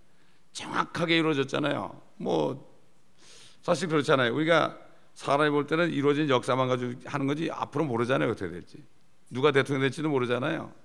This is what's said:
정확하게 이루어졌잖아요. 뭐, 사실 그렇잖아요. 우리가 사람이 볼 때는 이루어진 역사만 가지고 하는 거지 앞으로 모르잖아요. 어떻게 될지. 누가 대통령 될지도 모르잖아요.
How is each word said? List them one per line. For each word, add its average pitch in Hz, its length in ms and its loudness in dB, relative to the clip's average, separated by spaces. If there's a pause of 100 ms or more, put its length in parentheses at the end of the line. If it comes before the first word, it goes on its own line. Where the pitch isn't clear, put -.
(540)
정확하게 165 640 -2
이루어졌잖아요. 143 840 0 (160)
뭐, 139 500 -2 (960)
사실 175 260 0
그렇잖아요. 135 480 2
우리가 156 440 2 (340)
사람이 147 380 2
볼 147 160 0
때는 160 240 2
이루어진 143 380 2
역사만 127 380 2
가지고 123 260 -2 (120)
하는 139 220 -2
거지 147 240 -2
앞으로 143 340 -4
모르잖아요. 127 460 0
어떻게 98 180 -6
될지. 87 340 -14 (460)
누가 131 220 2
대통령 135 300 2
될지도 139 280 0
모르잖아요. 127 640 -2 (140)